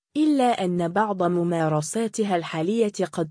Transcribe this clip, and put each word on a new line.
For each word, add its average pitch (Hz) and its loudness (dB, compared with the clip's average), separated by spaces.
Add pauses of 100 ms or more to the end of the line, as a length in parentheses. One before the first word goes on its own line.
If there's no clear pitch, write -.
(180)
إلا 269 2
أن 175 0
بعض 196 0
ممارساتها 175 0
الحالية 175 0 (220)
قد 165 -2